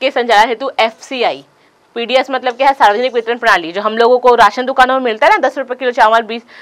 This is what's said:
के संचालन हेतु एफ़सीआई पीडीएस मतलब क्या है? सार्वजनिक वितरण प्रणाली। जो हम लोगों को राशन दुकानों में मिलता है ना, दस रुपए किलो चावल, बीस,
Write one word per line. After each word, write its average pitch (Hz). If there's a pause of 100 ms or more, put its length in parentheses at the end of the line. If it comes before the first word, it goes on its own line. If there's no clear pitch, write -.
के 262
संचालन 233
हेतु 226
एफ़सीआई 220 (500)
पीडीएस 247
मतलब 254
क्या 262
है? 269
सार्वजनिक 240
वितरण 233
प्रणाली। 190
जो 190
हम 220
लोगों 240
को 247
राशन 233
दुकानों 262
में 262
मिलता 240
है 415
ना, 262
दस -
रुपए 247
किलो 247
चावल, 233
बीस, 226 (200)